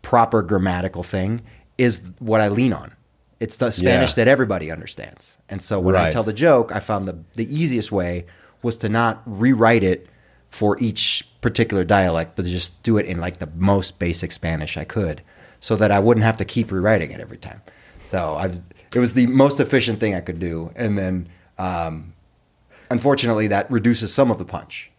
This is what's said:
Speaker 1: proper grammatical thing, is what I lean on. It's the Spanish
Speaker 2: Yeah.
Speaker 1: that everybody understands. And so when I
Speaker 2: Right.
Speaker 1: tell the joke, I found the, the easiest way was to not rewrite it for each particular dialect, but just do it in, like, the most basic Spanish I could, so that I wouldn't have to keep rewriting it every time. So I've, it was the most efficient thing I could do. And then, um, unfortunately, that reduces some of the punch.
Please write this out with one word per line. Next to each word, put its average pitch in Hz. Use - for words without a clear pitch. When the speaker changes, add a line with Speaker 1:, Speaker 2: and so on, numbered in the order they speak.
Speaker 1:
proper 117
grammatical 90
thing, 101
is 117
what 110
I 104
lean 113
on. 71
It's 110
the 120
Spanish 92
Speaker 2:
Yeah. 113
Speaker 1:
that 117
everybody 104
understands. -
And 95
so 101
when 92
I 87
Speaker 2:
Right. 80
Speaker 1:
tell 113
the 107
joke, 123
I 101
found 101
the, 87
the 117
easiest 139
way 87
was 117
to 110
not 113
rewrite 113
it 92
for 104
each -
particular 107
dialect, 85
but 95
just 90
do 110
it 101
in, 90
like, 87
the 80
most 95
basic 87
Spanish -
I 78
could, 82
so -
that 202
I 202
wouldn't 196
have 113
to 104
keep 110
rewriting 95
it -
every -
time. -
So 82
I've, 87
it 123
was 123
the 123
most 139
efficient 117
thing 107
I 90
could 85
do. 82
And 104
then, 92
um, 85
unfortunately, 117
that 101
reduces 117
some 135
of 107
the 90
punch. -